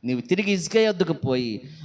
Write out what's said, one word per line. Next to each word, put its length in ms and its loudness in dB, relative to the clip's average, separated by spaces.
"నీవు 160 0
తిరిగి 300 0
హిజ్కియా 320 2
యొద్దకు 300 2
పోయి 480 -2